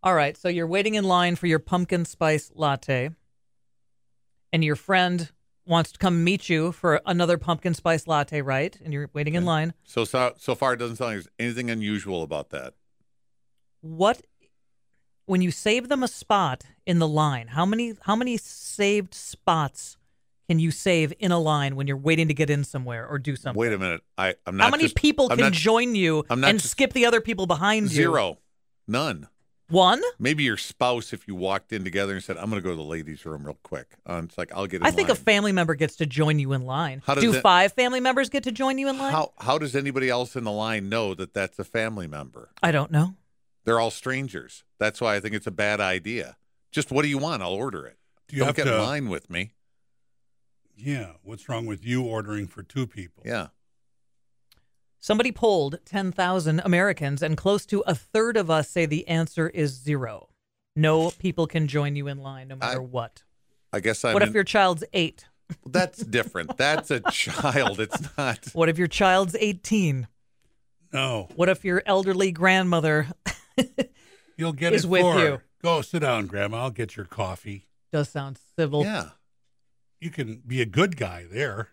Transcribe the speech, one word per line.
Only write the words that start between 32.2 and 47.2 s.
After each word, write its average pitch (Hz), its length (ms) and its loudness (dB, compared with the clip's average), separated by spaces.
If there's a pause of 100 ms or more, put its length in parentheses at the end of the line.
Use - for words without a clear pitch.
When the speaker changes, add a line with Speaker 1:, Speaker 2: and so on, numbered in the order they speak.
Speaker 2:
said, 90 140 -8
"I'm 98 120 -8
gonna 104 100 -2
go 90 120 -4
to 85 40 -4
the 80 60 -8
ladies' 78 420 -10
room 76 220 -12
real 73 160 -12
quick." - 360 -14 (100)
Um, 85 180 -6
it's - 100 -16
like, 87 160 -8
"I'll 95 140 -6
get 90 160 -6
in - 60 2
Speaker 1:
I - 20 6
think - 200 0
a - 20 4
Speaker 2:
line." - 100 0
Speaker 1:
family 208 300 2
member 170 240 0
gets 147 220 -2
to 160 100 -2
join 151 320 2
you 135 140 -2
in 127 120 -4
line. 135 400 -6
Speaker 2:
How 139 80 2
does 139 100 4
Speaker 1:
Do 226 120 4
Speaker 2:
it 131 80 -2
Speaker 1:
five 190 300 4
family 247 260 0
members 262 300 0
get - 160 -2
to 254 60 -4
join 262 280 -2
you 277 100 -2
in 269 80 -4
line? 269 140 -4
Speaker 2:
How, 156 260 -2
how 131 220 0
does 139 160 -4
anybody 135 340 0
else 123 260 -2
in 123 80 -6
the 110 80 -4
line 107 380 -4
know 107 240 -2
that 90 220 -10
that's 98 240 -4
a 98 40 -6
family 110 440 -4
member? 69 420 -14 (140)
Speaker 1:
I 170 80 4
don't 147 180 0
know. 160 240 2 (500)
Speaker 2:
They're 117 160 2
all 113 120 0
strangers. 131 720 -8 (160)
That's 104 200 -2
why 107 160 0
I 101 40 0
think 104 160 -6
it's 104 100 -6
a 107 60 -4
bad 104 280 0
idea. 95 580 -4 (340)
Just, - 200 -4
"What 143 120 2
do 147 40 0
you 143 120 -2
want? 139 240 -4